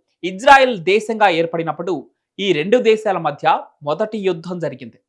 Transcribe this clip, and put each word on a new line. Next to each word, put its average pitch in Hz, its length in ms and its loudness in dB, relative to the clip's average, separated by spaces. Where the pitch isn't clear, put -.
ఇజ్రాయెల్ 247 540 4
దేశంగా 214 520 2
ఏర్పడినప్పుడు 165 800 -4
ఈ 190 140 0
రెండు 190 240 2
దేశాల 220 400 2
మధ్య 160 460 -2
మొదటి 196 340 -4
యుద్ధం 180 420 -6
జరిగింది. 127 500 -10